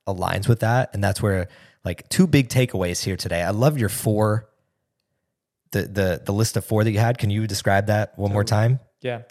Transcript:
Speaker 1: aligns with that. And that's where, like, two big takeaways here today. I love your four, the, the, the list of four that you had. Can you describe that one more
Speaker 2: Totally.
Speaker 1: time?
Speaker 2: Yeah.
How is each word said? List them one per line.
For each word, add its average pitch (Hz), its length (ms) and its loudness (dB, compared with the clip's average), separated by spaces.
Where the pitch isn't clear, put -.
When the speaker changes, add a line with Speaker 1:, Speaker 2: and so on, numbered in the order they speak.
Speaker 1:
aligns 92 400 -4
with 117 140 4
that. 120 320 0
And 101 100 -4
that's 95 200 0
where, 95 260 0
like, - 280 -8
two 190 160 4
big 139 240 2
takeaways 92 520 -2
here 95 140 -4
today. 87 260 -4
I 87 80 -2
love 131 280 2
your 110 100 0
four, 107 600 0
the, 98 120 0
the, 92 440 -2
the 101 60 -2
list 110 260 0
of - 80 -4
four 107 180 2
that 113 60 2
you 101 80 0
had. 117 180 2
Can 101 140 -2
you 110 160 -2
describe 101 400 0
that 107 320 -2
one 101 120 -2
more 101 140 0
Speaker 2:
Totally. 110 240 2
Speaker 1:
time? 127 120 2
Speaker 2:
Yeah. 120 300 -8